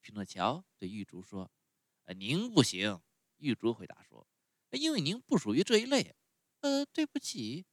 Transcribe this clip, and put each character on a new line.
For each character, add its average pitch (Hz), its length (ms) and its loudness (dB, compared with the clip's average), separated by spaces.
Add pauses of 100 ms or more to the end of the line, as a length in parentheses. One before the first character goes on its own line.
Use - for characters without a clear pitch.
匹 - 120 -20
诺 104 100 -6
乔 110 420 -2 (120)
对 98 120 -10
狱 101 140 -8
卒 92 180 -14
说。 95 300 -12 (540)
“呃， 90 80 -12
您 139 380 -4
不 175 120 6
行。” 95 380 0 (360)
狱 143 180 -2
卒 117 180 0
回 98 140 -10
答 - 160 -18
说 - 240 -20 (440)
，“因 302 220 0
为 240 80 2
您 175 180 0
不 254 180 2
属 107 180 2
于 165 80 6
这 220 140 6
一 226 80 4
类。 262 300 0 (460)
”“呃， 277 240 2
对 311 200 0
不 - 120 -6
起。” 151 560 -6